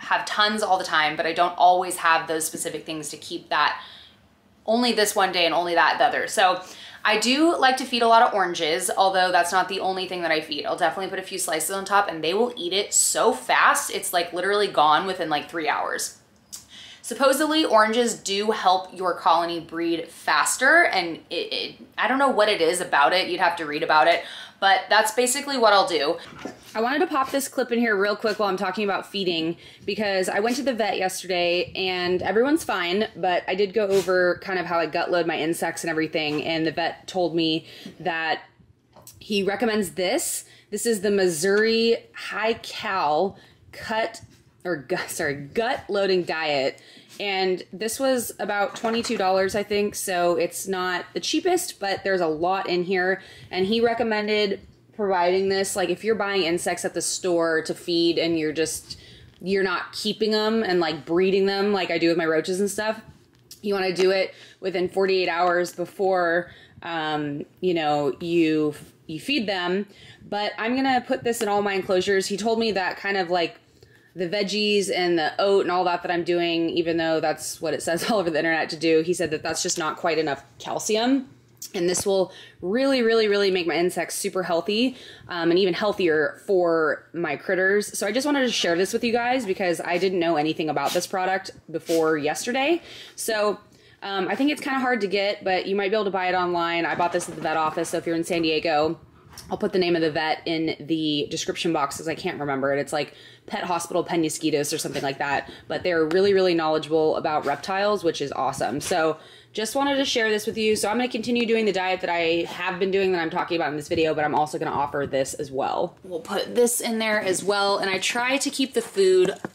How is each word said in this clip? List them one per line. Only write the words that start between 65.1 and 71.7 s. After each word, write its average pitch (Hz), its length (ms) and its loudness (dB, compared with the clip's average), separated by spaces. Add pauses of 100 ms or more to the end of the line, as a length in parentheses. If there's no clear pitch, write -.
hours 175 440 2
before, 175 800 0 (300)
um, 151 600 -4 (160)
you 180 140 0
know, 147 460 0
you, 156 540 2 (340)
you 156 100 -8
feed 226 300 -4
them. 190 380 -2 (420)
But 208 280 -4
I'm 240 200 -2
gonna 262 280 2
put 262 200 -4
this 233 180 -2
in 208 60 0
all 202 140 2
my 202 120 0